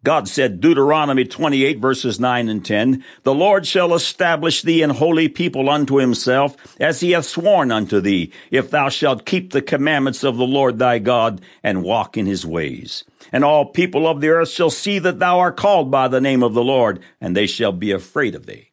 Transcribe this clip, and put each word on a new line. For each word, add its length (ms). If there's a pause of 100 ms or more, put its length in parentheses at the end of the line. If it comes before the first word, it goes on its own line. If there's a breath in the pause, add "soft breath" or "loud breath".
God 240
said, 320
Deuteronomy 640
twenty-eight, 560
verses 400
nine 280
and 160
ten, 380 (220 loud breath)
"The 100
Lord 320
shall 260
establish 720
thee 200
an 80
holy 360
people 420
unto 280
himself, 580 (240 loud breath)
as 220
he 100
hath 140
sworn 480
unto 260
thee, 320 (220 loud breath)
if 180
thou 180
shalt 380
keep 240
the 120
commandments 600
of 140
the 100
Lord 320
thy 220
God, 400 (240 loud breath)
and 180
walk 340
in 100
his 200
ways. 560 (300 soft breath)
And 100
all 220
people 420
of 140
the 80
earth 220
shall 200
see 300
that 180
thou 220
art 160
called 340
by 160
the 140
name 240
of 100
the 80
Lord, 380 (200 loud breath)
and 140
they 120
shall 260
be 180
afraid 460
of 100
thee." 260